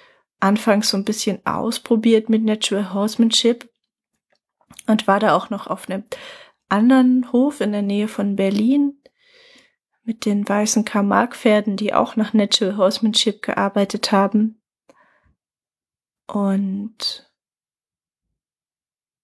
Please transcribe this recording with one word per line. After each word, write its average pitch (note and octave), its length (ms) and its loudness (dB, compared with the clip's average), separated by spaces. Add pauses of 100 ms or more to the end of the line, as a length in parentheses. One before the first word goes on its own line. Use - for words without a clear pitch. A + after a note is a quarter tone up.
(400)
anfangs G#3+ 500 2
so G3+ 80 -2
ein G3 80 -4
bisschen G#3+ 400 -4
ausprobiert A3+ 840 0
mit A3 140 2
Natural G#3 500 -2
Horsemanship A3+ 800 0 (1160)
und G#3+ 200 0
war G3 120 4
da F#3+ 160 2
auch F#3 140 -2
noch - 180 -8
auf - 220 -10
einem F#3+ 140 -8 (640)
anderen B3+ 640 4
Hof C4+ 300 0
in A3 100 -2
der G#3 100 -4
Nähe G3+ 260 -2
von G3+ 280 -4
Berlin A3+ 640 0 (1000)
mit A3+ 220 -8
den G3+ 220 0
weißen G#3+ 380 0
Camargue-Pferden, G#3 920 0
die G#3 160 -4
auch - 220 0
nach G#3+ 180 0
Natural G3+ 440 0
Horsemanship G#3+ 640 0
gearbeitet G3 680 -2
haben. G#3 500 2 (1700)
Und G3+ 1000 -4 (1900)